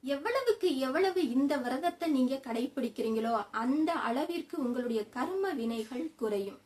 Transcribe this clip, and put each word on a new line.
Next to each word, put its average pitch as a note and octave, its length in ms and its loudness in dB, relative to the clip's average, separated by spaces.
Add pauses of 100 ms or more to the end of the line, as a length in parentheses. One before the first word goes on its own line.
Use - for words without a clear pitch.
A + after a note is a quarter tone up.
எவ்வளவுக்கு F#4 640 0 (160)
எவ்வளவு F#4 340 2 (160)
இந்த C#4 160 4 (120)
விரதத்தை E4 520 -2
நீங்க C4 300 2
கடைபிடிக்கிறீங்களோ A#3 880 -2 (300)
அந்த D#4 260 2 (160)
அளவிற்கு D#4+ 500 -2 (100)
உங்களுடைய A#3+ 360 0 (160)
கர்ம F#4 260 0 (160)
வினைகள் A#3 460 -4 (160)
குறையும். G3+ 440 -2